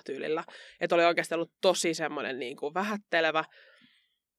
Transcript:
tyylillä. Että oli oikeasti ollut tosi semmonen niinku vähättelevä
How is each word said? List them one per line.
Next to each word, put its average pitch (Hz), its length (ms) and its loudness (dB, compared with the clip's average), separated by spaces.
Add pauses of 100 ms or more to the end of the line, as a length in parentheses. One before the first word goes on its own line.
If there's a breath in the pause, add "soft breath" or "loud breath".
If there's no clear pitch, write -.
tyylillä. 151 380 -4 (380 soft breath)
Että 175 140 2
oli 170 100 6
oikeasti 170 300 2
ollut 165 160 -4 (100)
tosi 175 320 2
semmonen 147 460 -4
niinku 139 340 -6
vähättelevä 175 720 0 (960)